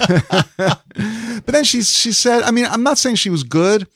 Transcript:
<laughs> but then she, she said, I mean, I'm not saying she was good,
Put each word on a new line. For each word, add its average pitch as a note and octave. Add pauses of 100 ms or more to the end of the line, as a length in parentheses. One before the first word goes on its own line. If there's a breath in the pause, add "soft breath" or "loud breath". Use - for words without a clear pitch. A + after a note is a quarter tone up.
<laughs> F3+
but A3
then D4
she, A#3+
she -
said, A#3+
I -
mean, A#3
I'm A3+
not C#4
saying B3
she G3+
was D#3+
good, F#3